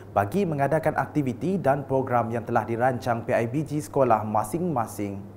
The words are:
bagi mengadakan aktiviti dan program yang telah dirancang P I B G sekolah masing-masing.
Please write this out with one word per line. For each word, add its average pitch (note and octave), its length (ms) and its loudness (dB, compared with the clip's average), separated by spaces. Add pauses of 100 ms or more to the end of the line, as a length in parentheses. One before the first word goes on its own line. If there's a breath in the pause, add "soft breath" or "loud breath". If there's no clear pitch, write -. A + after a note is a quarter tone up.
bagi G#2 320 2
mengadakan D3+ 560 0
aktiviti C#3+ 640 -2
dan C3+ 240 2
program A#2+ 480 0
yang A#2 80 -4
telah A#2 240 0
dirancang A#2 560 0
P G2+ 80 -6
I A2+ 160 2
B B2 160 -2
G D3 160 -4
sekolah A#2+ 480 2
masing-masing. G#2+ 960 -2 (160)